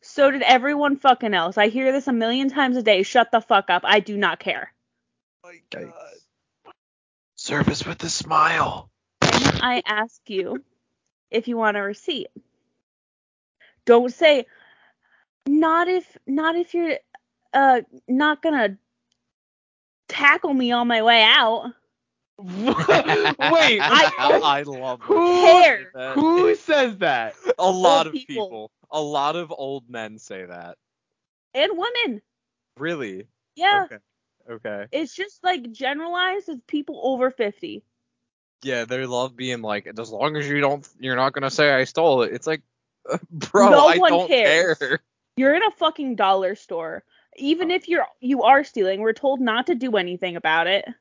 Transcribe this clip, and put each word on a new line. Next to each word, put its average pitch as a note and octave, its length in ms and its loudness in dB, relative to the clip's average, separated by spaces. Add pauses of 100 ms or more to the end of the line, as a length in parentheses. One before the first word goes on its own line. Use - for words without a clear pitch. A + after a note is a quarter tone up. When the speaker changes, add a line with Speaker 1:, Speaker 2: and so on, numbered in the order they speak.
Speaker 1:
So C#4 280 2
did C4+ 120 -4
everyone C#4 560 2
fucking A#3+ 360 2
else. F3 240 -2
I G#3 100 4
hear C4 240 0
this C4+ 140 -4
a C4+ 60 -2
million A#3+ 380 -2
times C4 260 -2
a B3 60 -4
day. G#3 200 2
Shut A#3 300 0
the A3+ 80 2
fuck G3 300 0
up. F3+ 140 0
I G#3 160 4
do G3+ 160 -10
not F3+ 220 -2
care. - 340 -10 (720)
Speaker 2:
My F3 140 -20 (120)
Speaker 3:
Yikes. F3+ 220 -16 (720)
Speaker 2:
God. - 100 -20 (640)
Service - 500 -4
with E3 180 -12
a E3+ 60 -8
smile. D#3 800 -2 (300)
Speaker 1:
Then - 420 0
I B3 240 -2
ask G#3+ 420 -6
you G3+ 340 -6 (680)
if A3+ 180 -4
you A#3+ 80 -6
want G#3+ 200 0
a G3+ 60 -4
receipt. G#3 460 -8 (1600)
Don't A#3+ 280 4
say, D4 340 4 (1000)
"Not D#4+ 420 2
if, F#4 280 -4 (100)
not D#4 300 -2
if F4 180 -6
you're, E4+ 240 -2 (540)
uh, C4+ 280 4 (260)
not D4 360 0
gonna A#3+ 340 0 (1300)
tackle D4 460 0
me B3+ 180 0
on A#3+ 160 0
my A3+ 140 0
way A3+ 220 6
out." A#3 480 2 (680)
Speaker 2:
<laughs> - 0 -
Wait, A#3+ 1400 2
I C#4+ 380 4
Speaker 1:
I C3+ 100 0
don't - 160 4
Speaker 3:
<laughs> - 0 -
I C#3+ 180 2
love C3+ 380 -8
Speaker 2:
who, - 160 -2
Speaker 3:
when E4+ 100 2
you F4+ 200 2
say F4 180 10
Speaker 1:
care. A3 300 0
Speaker 3:
that. C3 200 -8
Speaker 2:
who E4+ 420 2
says C4 420 -2
that? B2 360 -2 (240)
Speaker 3:
A F#3 120 2
lot F#3 280 4
Speaker 1:
Old D#3+ 100 0
Speaker 3:
of D#3 40 -12
Speaker 1:
people. A3 340 -8
Speaker 3:
people. A2 240 -14 (200)
A D#3 100 -4
lot D3 360 -2
of E3+ 140 -10
old C3+ 400 -12
men A2 280 -12
say F#2+ 260 -16
that. F2 320 -18 (800)
Speaker 1:
And D#4 220 -2
women. G#4 460 -6 (560)
Speaker 3:
Really? B2+ 480 -10 (300)
Speaker 1:
Yeah. F#4+ 300 0
Speaker 3:
Okay. A3 120 -20 (500)
Okay. G#2+ 440 -12
Speaker 1:
It's D4 220 -8
just, G4+ 280 -14
like, C#4 300 -6
generalized F4 760 -6
as D4 100 -12 (100)
people D4 340 -10
over B3+ 300 -2
fifty. G#3 500 -8 (800)
Speaker 3:
Yeah, B2 220 -4
they B2+ 220 -6
love B2 300 -4
being B2+ 260 -8
like, G#2 260 -6 (100)
"As A2+ 140 -12
long C#3 240 -4
as C#3+ 120 -6
you C#3+ 120 -2
don't, C#3+ 260 -2 (140)
you're B2+ 160 -6
not C3+ 160 0
gonna C3+ 180 -4
say D3 220 2
I C3 120 2
stole C#3+ 380 0
it." G2+ 100 -2
It's B2 140 -10
like, D#3+ 160 -6 (220)
<laughs> - 260 -20
uh, D#3 80 -4 (120)
bro, G3 400 2
Speaker 1:
No D4 180 8
Speaker 3:
I E4+ 80 6
Speaker 1:
one F4 160 4
Speaker 3:
don't F3+ 160 0
Speaker 1:
cares. F3+ 500 4
Speaker 3:
care. C#3 220 -4 (360)
Speaker 1:
You're C4+ 180 4
in F4+ 100 0
a G#4 80 2
fucking D#4 440 -4
dollar F#3+ 380 0
store. E3 480 -10 (340)
Even E4 360 -2
Speaker 3:
Oh. - 20 0
Speaker 1:
if F#4 140 -6
you're, E4 180 -2 (140)
you B3+ 240 -2
are C4+ 180 6
stealing, G3 380 -4
we're A3 140 0
told C4+ 260 -2
not A#3+ 260 -2
to F4 80 -2
do A#3+ 220 -4
anything F3+ 400 -4
about E3 320 0
it. G3 160 -2 (160)